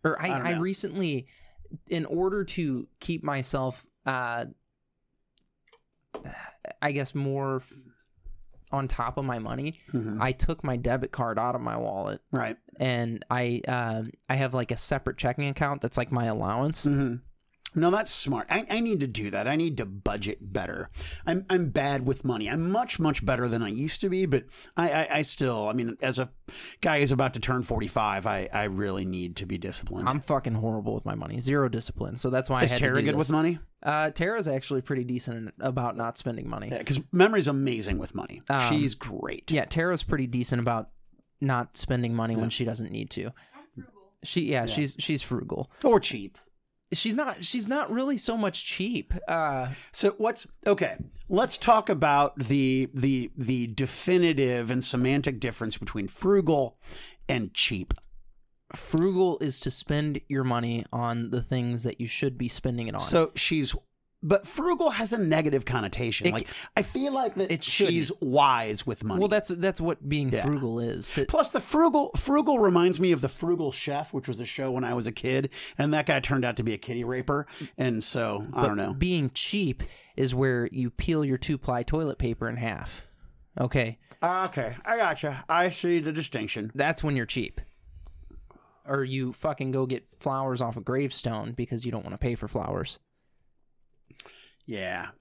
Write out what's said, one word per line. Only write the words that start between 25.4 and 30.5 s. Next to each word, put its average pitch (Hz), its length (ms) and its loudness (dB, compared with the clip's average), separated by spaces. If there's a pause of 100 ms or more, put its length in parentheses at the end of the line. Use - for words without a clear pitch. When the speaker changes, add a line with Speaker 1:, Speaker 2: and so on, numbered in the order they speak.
Speaker 2:
I 110 40 0
mean, 117 280 -2
as 131 200 0
a 127 100 -2 (520)
guy 156 180 4
who's 139 100 4
about 131 240 2
to 120 60 -6
turn 127 240 0
forty-five, 107 640 0
I, 98 240 0
I 104 120 0
really 98 400 0
need 90 320 -4
to 98 100 -6
be 90 120 -4
disciplined. - 500 -4
Speaker 1:
I'm 139 120 0
fucking 135 340 -2